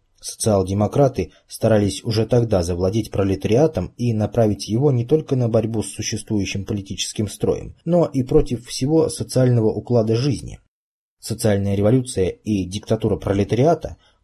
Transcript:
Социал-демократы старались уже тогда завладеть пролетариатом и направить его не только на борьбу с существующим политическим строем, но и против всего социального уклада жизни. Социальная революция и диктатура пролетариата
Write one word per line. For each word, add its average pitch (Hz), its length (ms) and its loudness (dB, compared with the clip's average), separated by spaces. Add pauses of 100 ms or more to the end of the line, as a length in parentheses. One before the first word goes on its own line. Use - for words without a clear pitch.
(200)
Социал-демократы 101 1120 0 (160)
старались 104 560 0
уже 110 220 0
тогда 110 360 2
завладеть 90 500 -2
пролетариатом 101 840 0
и 120 160 -2
направить 107 560 0
его 127 240 2
не 120 140 0
только 151 320 0
на 120 100 0
борьбу 110 360 0
с - 80 -10
существующим 104 760 -4
политическим 101 640 -6
строем, - 560 -4
но 170 180 4
и 131 200 0
против 127 440 0
всего 156 400 0
социального 123 640 2
уклада 113 460 0
жизни. 120 420 -4 (640)
Социальная 101 540 0
революция 107 520 2
и 101 380 -2
диктатура 107 500 -2
пролетариата 107 800 0 (280)